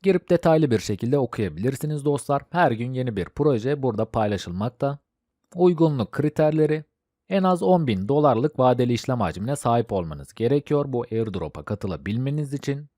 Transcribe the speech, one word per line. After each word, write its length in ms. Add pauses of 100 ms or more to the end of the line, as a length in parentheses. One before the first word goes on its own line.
Girip 280
detaylı 400
bir 80
şekilde 400
okuyabilirsiniz 840
dostlar. 460
Her 220
gün 200
yeni 240
bir 80
proje 580
burada 280
paylaşılmakta. 880 (560)
Uygunluk 580
kriterleri. 720 (440)
En 140
az 200
on 240
bin 220
dolarlık 500
vadeli 340
işlem 280
hacmine 360
sahip 360
olmanız 400
gerekiyor 560
bu 240
airdrop'a 520
katılabilmeniz 920
için. 440